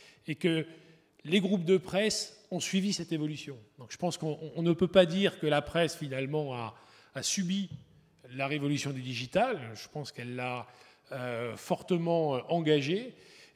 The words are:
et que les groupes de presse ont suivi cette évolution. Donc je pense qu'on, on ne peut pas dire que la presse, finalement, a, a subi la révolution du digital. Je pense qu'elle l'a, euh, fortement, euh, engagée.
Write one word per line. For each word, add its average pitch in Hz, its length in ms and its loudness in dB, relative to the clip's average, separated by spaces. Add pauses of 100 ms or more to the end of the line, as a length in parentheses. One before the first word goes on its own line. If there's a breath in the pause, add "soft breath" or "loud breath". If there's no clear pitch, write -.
(260 loud breath)
et 156 80 -4
que 160 300 2 (600 loud breath)
les 185 140 4
groupes 180 260 2
de 190 100 8
presse - 760 -2
ont 180 80 -2
suivi 190 360 0
cette 165 180 -6
évolution. 147 460 -4 (200)
Donc 123 140 -16
je - 60 -14
pense 180 180 -2
qu'on, 151 220 -4 (180)
on 165 60 -2
ne 170 100 6
peut 170 160 4
pas 185 160 8
dire 180 340 2
que 160 80 -4
la 147 140 4
presse, 160 340 0
finalement, 135 600 -4
a, 117 200 -8 (400 loud breath)
a 131 80 -6
subi 190 460 0 (680)
la 135 120 -2
révolution 143 460 0
du 131 100 -6
digital. 131 580 0 (140)
Je - 180 -16
pense 147 180 -8
qu'elle 123 260 -10
l'a, 123 300 -6 (460 loud breath)
euh, 120 420 -6
fortement, 165 840 0
euh, 123 120 -2
engagée. 160 640 2 (440 loud breath)